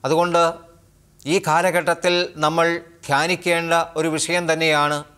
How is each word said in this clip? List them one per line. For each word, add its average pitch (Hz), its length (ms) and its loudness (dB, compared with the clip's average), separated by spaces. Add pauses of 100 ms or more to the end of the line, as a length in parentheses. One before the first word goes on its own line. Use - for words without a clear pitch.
അതുകൊണ്ട് 170 380 0 (880)
ഈ 190 60 2 (100)
കാലഘട്ടത്തിൽ 170 640 0 (300)
നമ്മൾ 165 240 4 (400)
ധ്യാനിക്കേണ്ട 170 640 0 (240)
ഒരു 160 180 0
വിഷയം 170 360 -2
തന്നെയാണ് 151 480 2 (180)